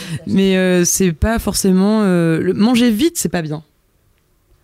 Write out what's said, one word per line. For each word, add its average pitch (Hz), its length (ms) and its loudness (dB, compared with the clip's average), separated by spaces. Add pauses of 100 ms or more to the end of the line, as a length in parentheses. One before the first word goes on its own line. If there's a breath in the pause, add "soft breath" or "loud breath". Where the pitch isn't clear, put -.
(280 loud breath)
Mais, 190 300 0
euh, 180 280 2
c'est 180 280 0
pas 220 260 -2
forcément, 196 640 0
euh, 170 380 0
le... 180 120 -2
manger 240 360 2
vite, 254 280 0
c'est - 120 -4
pas 175 120 -4
bien. 156 220 -10 (1000)